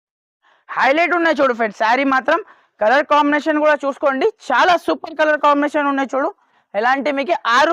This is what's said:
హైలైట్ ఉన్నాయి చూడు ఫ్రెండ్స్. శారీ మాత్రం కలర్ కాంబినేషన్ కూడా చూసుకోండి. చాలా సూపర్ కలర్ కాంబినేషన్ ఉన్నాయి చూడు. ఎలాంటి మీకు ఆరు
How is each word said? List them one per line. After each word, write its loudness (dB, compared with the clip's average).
హైలైట్ 0
ఉన్నాయి 0
చూడు 2
ఫ్రెండ్స్. -4
శారీ 0
మాత్రం 0
కలర్ 2
కాంబినేషన్ 0
కూడా 2
చూసుకోండి. -2
చాలా 2
సూపర్ -6
కలర్ 2
కాంబినేషన్ 0
ఉన్నాయి -4
చూడు. -2
ఎలాంటి 0
మీకు -2
ఆరు 2